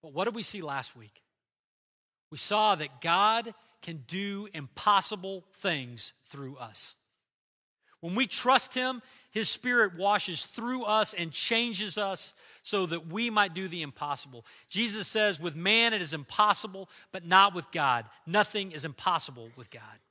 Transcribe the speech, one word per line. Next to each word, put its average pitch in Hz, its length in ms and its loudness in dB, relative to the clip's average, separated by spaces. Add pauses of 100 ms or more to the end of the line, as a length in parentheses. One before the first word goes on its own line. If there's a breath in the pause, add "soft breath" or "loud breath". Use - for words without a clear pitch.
But - 100 -18
what 160 140 0
did 226 80 -2
we 220 80 -6
see 196 220 -8
last 139 320 -6
week? 110 260 -20 (1080)
We 147 80 -8
saw 214 340 4
that 147 260 -4
God 208 540 4 (300 soft breath)
can 165 140 -8 (100)
do 202 440 -6
impossible 190 1000 0
things 127 640 -4 (120)
through 139 320 -12
us. 113 380 -12 (1040 soft breath)
When 170 160 -6
we 254 100 2
trust - 480 2
him, 254 300 -4 (260 loud breath)
his 214 200 0
Spirit 233 460 2
washes 190 500 0
through 247 380 -6
us 214 300 0
and 170 180 -6
changes 226 640 -2
us 196 360 -4 (300 loud breath)
so 196 240 0
that 165 200 -6
we 220 220 -2
might 202 240 2
do 190 140 -6
the 170 140 -8
impossible. 139 640 -8 (220 loud breath)
Jesus 208 400 -4
says, 208 320 0
"With 160 160 -6
man 220 380 4
it 208 80 -2
is 156 120 -6
impossible, 190 760 0 (220 loud breath)
but 190 120 -12
not 190 300 8
with 170 180 -8
God." 127 380 2 (160 loud breath)
Nothing 196 460 0
is 147 120 -10
impossible 139 720 -2
with 123 140 -20
God. 110 300 -20 (120)